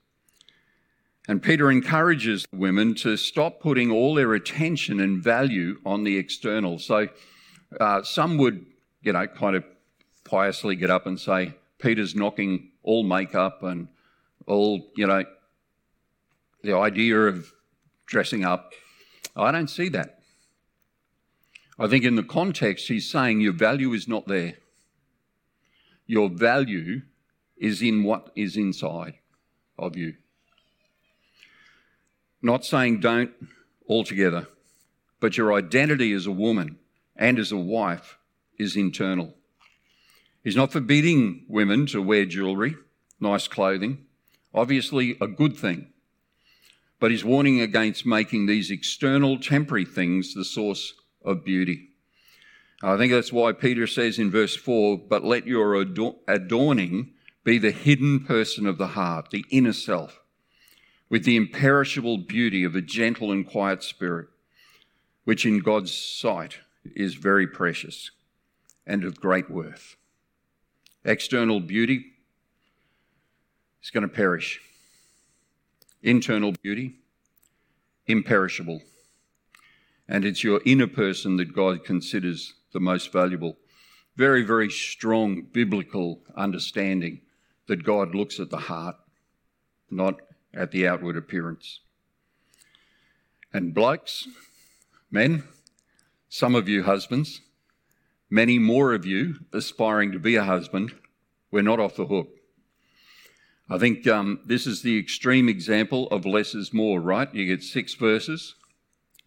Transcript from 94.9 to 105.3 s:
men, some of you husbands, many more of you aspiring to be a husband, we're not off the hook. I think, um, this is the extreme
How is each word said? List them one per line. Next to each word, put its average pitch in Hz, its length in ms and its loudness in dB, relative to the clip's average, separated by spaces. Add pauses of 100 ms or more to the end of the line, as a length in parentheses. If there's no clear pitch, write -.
men, 143 340 2 (840)
some 123 280 2
of 98 120 2
you 101 140 2
husbands, 98 580 -2 (880)
many 117 300 4
more 117 340 4
of 92 140 -2
you 127 300 -2 (160)
aspiring 107 580 -2
to 95 80 -6
be 113 160 2
a 107 100 2
husband, 95 480 -2 (600)
we're 101 100 4
not 113 160 4
off 101 160 0
the 92 120 -4
hook. 92 240 -2 (1400)
I 92 100 -4
think, 117 300 2
um, 101 360 2
this 123 220 -2
is 110 160 -6
the 117 160 0
extreme 127 500 2